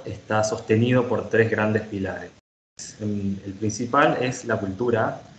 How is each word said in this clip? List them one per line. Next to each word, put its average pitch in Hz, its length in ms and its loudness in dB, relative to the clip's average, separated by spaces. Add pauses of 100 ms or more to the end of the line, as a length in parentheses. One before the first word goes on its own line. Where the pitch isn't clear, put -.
está 107 400 -2
sostenido 120 640 2
por 110 220 -2
tres 110 200 4
grandes 107 320 2
pilares. - 480 -6 (680)
El, 101 460 -4
el 98 80 -10
principal 123 680 0
es 127 240 -4
la 113 140 0
cultura, 113 640 0 (160)